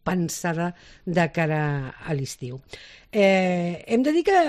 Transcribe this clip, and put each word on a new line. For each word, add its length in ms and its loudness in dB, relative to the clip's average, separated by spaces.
pensada 720 -2
de 240 0
cara 320 0
a 180 -8
l'estiu. 460 -8
Eh, 760 2
hem 160 0
de 100 0
dir 140 2
que 80 4